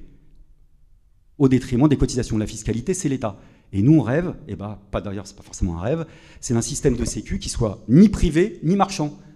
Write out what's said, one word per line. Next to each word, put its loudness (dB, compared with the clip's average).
au 6
détriment 2
des 2
cotisations. -2
La -2
fiscalité, -6
c'est -4
l'État. -4
Et 0
nous, 6
on 6
rêve, -2
et -12
ben, -12
pas -4
d'ailleurs, -8
c'est -20
pas -20
forcément -6
un -8
rêve, -4
c'est -4
d'un 2
système -2
de -4
sécu -6
qui -10
soit -4
ni 8
privé, 0
ni 2
marchand, -2